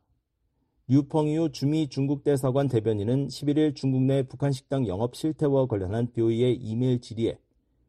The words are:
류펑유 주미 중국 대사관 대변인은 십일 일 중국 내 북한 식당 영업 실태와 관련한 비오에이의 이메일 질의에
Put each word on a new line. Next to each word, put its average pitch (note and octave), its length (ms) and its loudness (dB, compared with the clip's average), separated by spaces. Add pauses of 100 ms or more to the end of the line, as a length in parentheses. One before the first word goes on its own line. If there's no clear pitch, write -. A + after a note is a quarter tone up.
(880)
류펑유 D3+ 640 2
주미 D3+ 360 -2
중국 C#3 360 -4
대사관 C#3 440 0
대변인은 A#2 600 0
십일 C#3 280 -2
일 D#3 160 2
중국 C3 300 0
내 C3+ 180 2
북한 C3 300 -2
식당 C3+ 340 -2
영업 G#2 300 -2
실태와 C#3 500 0
관련한 A2+ 460 -2
비오에이의 A#2 460 2
이메일 B2 440 -2
질의에 G#2+ 380 -4 (500)